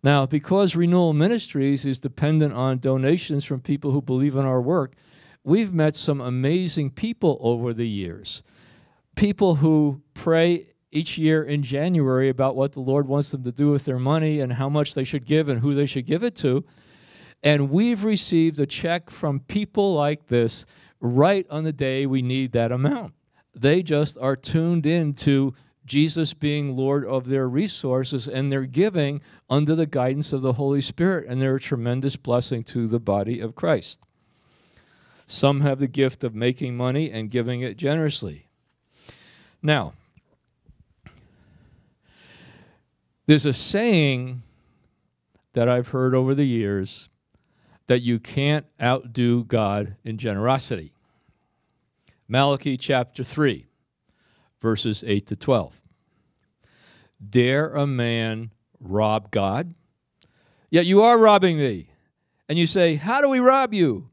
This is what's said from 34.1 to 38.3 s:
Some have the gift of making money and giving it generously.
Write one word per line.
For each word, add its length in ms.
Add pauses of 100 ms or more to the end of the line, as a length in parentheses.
Some 340
have 200
the 60
gift 380
of 100
making 440
money 320
and 200
giving 300
it 160
generously. 720 (1120)